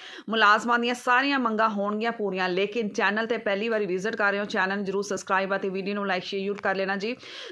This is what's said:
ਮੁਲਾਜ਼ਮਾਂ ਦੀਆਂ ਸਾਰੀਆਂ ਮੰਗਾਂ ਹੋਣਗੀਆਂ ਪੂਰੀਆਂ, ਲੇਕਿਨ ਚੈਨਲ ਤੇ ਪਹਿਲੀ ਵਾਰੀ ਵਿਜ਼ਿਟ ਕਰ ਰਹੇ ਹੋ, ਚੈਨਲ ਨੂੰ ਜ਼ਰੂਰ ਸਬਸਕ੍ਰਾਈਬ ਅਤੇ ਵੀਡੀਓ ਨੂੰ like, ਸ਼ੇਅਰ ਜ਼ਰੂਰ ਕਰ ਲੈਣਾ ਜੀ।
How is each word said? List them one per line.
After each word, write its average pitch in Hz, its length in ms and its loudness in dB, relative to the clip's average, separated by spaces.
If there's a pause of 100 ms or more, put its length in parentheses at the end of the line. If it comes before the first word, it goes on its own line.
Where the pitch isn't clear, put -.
(280)
ਮੁਲਾਜ਼ਮਾਂ 220 500 6
ਦੀਆਂ 240 160 0
ਸਾਰੀਆਂ 262 440 2
ਮੰਗਾਂ 220 300 2
ਹੋਣਗੀਆਂ 208 440 -2
ਪੂਰੀਆਂ, 190 360 -2
ਲੇਕਿਨ 202 420 0
ਚੈਨਲ 214 360 0
ਤੇ 226 120 -2
ਪਹਿਲੀ 214 300 -2
ਵਾਰੀ 214 180 0
ਵਿਜ਼ਿਟ 190 300 -2
ਕਰ 202 140 2
ਰਹੇ 202 100 0
ਹੋ, 208 40 -2
ਚੈਨਲ 196 320 0
ਨੂੰ 202 80 -4
ਜ਼ਰੂਰ 196 180 -2
ਸਬਸਕ੍ਰਾਈਬ 196 540 0
ਅਤੇ 196 120 -2
ਵੀਡੀਓ 190 260 -4
ਨੂੰ 202 100 -2
like, 185 180 0
ਸ਼ੇਅਰ 196 200 -4
ਜ਼ਰੂਰ 196 200 -4
ਕਰ 190 140 0
ਲੈਣਾ 190 200 -2
ਜੀ। 214 180 -4 (380)